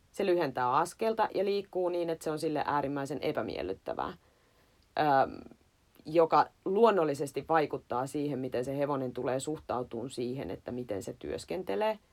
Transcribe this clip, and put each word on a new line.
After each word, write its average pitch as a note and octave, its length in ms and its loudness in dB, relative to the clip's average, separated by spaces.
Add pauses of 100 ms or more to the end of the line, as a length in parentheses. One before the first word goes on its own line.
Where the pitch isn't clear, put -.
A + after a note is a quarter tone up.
(100)
Se G3+ 160 -2
lyhentää C3+ 500 2
askelta A3 580 0
ja F#3+ 100 0
liikkuu G3 440 -2
niin, F3 220 0
että E3 140 -6
se D#3+ 60 -2
on D#3 80 -2
sille D3+ 280 -2
äärimmäisen C#3+ 560 -2
epämiellyttävää, F#2+ 880 -4 (880)
öö, D3 60 4 (1040)
joka D#3+ 400 6 (180)
luonnollisesti E3 840 4
vaikuttaa C#3+ 580 0
siihen, C#3+ 320 -2
miten B2+ 260 -4
se C#3 140 -4
hevonen C3+ 340 -2
tulee B2+ 280 -2
suhtautumaan B2+ 720 -6
siihen, B2 400 -6
että - 220 -10
miten B2 300 -6
se - 160 -10
työskentelee. G3+ 800 -4 (140)